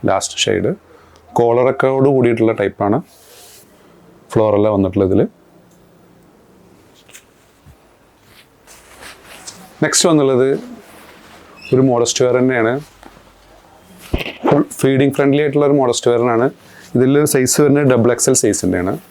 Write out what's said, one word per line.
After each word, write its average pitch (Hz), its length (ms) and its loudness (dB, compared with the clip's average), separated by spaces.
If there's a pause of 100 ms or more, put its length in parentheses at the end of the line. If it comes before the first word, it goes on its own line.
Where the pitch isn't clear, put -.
ലാസ്റ്റ് 95 360 -4
ഷെയ്ഡ് 101 260 -2 (680)
കോളറൊക്കെയോട് 131 760 0
കൂടിയിട്ടുള്ള 117 440 0
ടൈപ്പാണ് 101 380 -2 (1300)
ഫ്ലോറല്ല 107 440 2
വന്നിട്ടുള്ള 98 340 0
ഇതിൽ. 98 120 2 (4000)
നെക്സ്റ്റ് 151 260 0
വന്നുള്ളത് 135 380 2 (1300)
ഒരു 131 160 2
മോഡസ്റ്റ് 120 340 0
വെയർ 127 160 0
തന്നെയാണ്. 123 340 0 (1700)
ഫുൾ 147 180 2 (160)
ഫീഡിങ് 135 360 2
ഫ്രണ്ട്ലി 143 260 0
ആയിട്ടുള്ള 147 260 0
ഒരു 143 120 2
മോഡസ്റ്റ് 120 300 0
വെയർ 120 140 0 (100)
ആണ്. 120 140 0 (480)
ഇതിൽ 131 160 2 (220)
സൈസ് 127 280 0
വരുന്നത് 143 300 2
ഡബിൾ 117 220 2
എക്സ് - 160 -2
എൽ 131 120 2
സൈസിൻ്റെയാണ്. 95 520 -2 (160)